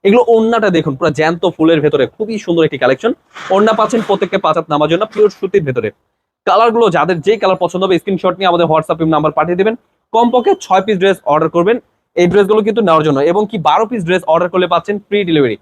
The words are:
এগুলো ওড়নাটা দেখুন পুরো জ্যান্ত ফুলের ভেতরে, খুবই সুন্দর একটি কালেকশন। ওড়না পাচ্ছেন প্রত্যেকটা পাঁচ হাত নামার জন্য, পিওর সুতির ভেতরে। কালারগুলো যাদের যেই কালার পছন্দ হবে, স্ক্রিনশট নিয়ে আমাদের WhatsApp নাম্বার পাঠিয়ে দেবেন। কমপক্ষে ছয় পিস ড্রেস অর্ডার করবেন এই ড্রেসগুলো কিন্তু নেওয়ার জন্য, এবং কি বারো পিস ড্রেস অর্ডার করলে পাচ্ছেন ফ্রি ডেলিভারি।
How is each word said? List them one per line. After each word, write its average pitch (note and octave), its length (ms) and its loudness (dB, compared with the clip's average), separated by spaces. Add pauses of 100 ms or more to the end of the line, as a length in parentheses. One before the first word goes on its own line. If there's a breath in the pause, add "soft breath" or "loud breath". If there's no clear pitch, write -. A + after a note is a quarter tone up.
এগুলো G#3 180 4 (120)
ওড়নাটা A3 440 2
দেখুন D3+ 200 -2
পুরো D#3+ 120 -2 (100)
জ্যান্ত E3 240 -2 (120)
ফুলের D#3+ 280 2
ভেতরে, C#3+ 200 2 (120)
খুবই A3 200 -6 (100)
সুন্দর E3 220 0
একটি C#3+ 160 -6
কালেকশন। C3 280 0 (420)
ওড়না G#3+ 260 2
পাচ্ছেন A3 280 0
প্রত্যেকটা G3 380 -2
পাঁচ D#3 140 0
হাত D#3+ 140 -8
নামার D3+ 180 0
জন্য, F#3 120 0 (100)
পিওর G#3 240 2
সুতির F#3+ 300 -2
ভেতরে। A#2+ 220 -4 (580)
কালারগুলো A3+ 380 2 (100)
যাদের E3 300 0
যেই G#3 160 0
কালার F#3+ 220 0
পছন্দ F3+ 220 -4
হবে, F#3 160 0
স্ক্রিনশট F#3 360 -2
নিয়ে F#3+ 140 0
আমাদের E3+ 200 2
WhatsApp D#3+ 280 0 (160)
নাম্বার D3+ 220 0
পাঠিয়ে E3+ 240 -2
দেবেন। A3 140 0 (380)
কমপক্ষে A#3+ 400 2 (120)
ছয় F#3+ 200 0
পিস G#3 160 0
ড্রেস F#3+ 160 2 (160)
অর্ডার D#3+ 220 0
করবেন F#3+ 220 2 (380)
এই F3 160 2
ড্রেসগুলো G#3 360 2
কিন্তু A3 200 -2
নেওয়ার D#3+ 200 2
জন্য, C#3 120 0 (120)
এবং G3+ 180 0
কি A3+ 80 -8 (100)
বারো F#3 220 2
পিস A#3 180 -6
ড্রেস F3+ 160 0 (100)
অর্ডার E3+ 200 0
করলে F3+ 200 0
পাচ্ছেন F#3 220 -2 (120)
ফ্রি G3+ 120 -2 (100)
ডেলিভারি। C3+ 320 0